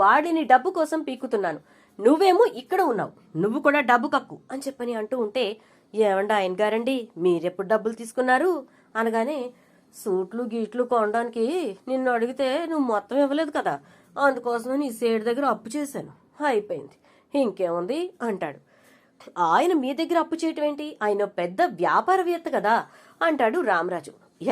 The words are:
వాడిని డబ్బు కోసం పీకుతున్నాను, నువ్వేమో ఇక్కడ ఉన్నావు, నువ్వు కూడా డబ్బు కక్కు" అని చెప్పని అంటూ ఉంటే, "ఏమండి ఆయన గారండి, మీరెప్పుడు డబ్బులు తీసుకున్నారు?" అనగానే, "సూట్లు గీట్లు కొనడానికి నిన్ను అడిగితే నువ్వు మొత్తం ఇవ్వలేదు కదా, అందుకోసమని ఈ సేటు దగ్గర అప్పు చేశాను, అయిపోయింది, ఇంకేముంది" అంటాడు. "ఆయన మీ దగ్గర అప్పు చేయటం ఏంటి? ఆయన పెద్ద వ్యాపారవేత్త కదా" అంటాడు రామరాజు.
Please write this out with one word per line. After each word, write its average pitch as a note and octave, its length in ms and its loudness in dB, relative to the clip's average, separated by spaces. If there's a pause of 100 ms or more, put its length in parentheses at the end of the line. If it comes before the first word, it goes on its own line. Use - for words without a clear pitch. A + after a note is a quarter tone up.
వాడిని D4+ 400 4 (100)
డబ్బు B3+ 240 6
కోసం D#4+ 320 0
పీకుతున్నాను, G#3 520 -4 (380)
నువ్వేమో E4+ 460 6 (160)
ఇక్కడ F#4 200 -2 (100)
ఉన్నావు, F3+ 220 -2 (300)
నువ్వు A3+ 240 0
కూడా C#4+ 140 6 (100)
డబ్బు A#3+ 240 4
కక్కు" G3 220 -4 (160)
అని C4+ 140 -8
చెప్పని A#3+ 340 -6
అంటూ G#3+ 240 -6
ఉంటే, A3 200 -2 (500)
"ఏమండి G#3 440 2
ఆయన F#3 240 0
గారండి, A#3 340 0 (280)
మీరెప్పుడు F3 500 0
డబ్బులు A3+ 280 -2
తీసుకున్నారు?" B3+ 500 2 (480)
అనగానే, A3+ 380 -2 (560)
"సూట్లు F#3+ 500 -4 (100)
గీట్లు A#3 380 -4
కొనడానికి A#3 520 0 (460)
నిన్ను C4 260 0
అడిగితే B3+ 320 -2 (220)
నువ్వు D4 240 0
మొత్తం G#3 300 -2
ఇవ్వలేదు D4 340 -2
కదా, F3+ 180 -2 (400)
అందుకోసమని B3+ 680 0
ఈ A3+ 140 -8
సేటు A3+ 300 0
దగ్గర C4+ 140 -2 (100)
అప్పు A3 220 -10
చేశాను, C#4 360 -8 (400)
అయిపోయింది, G3 440 -6 (480)
ఇంకేముంది" F#3 560 -2 (280)
అంటాడు. D#3+ 300 -6 (960)
"ఆయన D4+ 200 4 (100)
మీ C4 180 -4
దగ్గర E4 240 0
అప్పు E4 180 -4
చేయటం D4+ 280 -2
ఏంటి? D4 180 -8 (180)
ఆయన G3+ 160 0 (160)
పెద్ద F3+ 220 -4 (220)
వ్యాపారవేత్త E4+ 720 2
కదా" G3+ 180 2 (520)
అంటాడు C4+ 340 2 (100)
రామరాజు. E3+ 420 -2 (400)